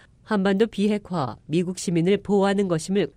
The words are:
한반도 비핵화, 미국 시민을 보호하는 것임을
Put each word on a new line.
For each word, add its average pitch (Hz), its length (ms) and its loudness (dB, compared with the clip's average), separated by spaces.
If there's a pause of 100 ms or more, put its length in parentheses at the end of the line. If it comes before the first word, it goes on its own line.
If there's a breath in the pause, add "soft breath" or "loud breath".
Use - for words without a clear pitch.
(220 soft breath)
한반도 202 460 2
비핵화, 185 680 -2 (100)
미국 175 300 -2
시민을 175 420 0
보호하는 196 500 2
것임을 175 480 -2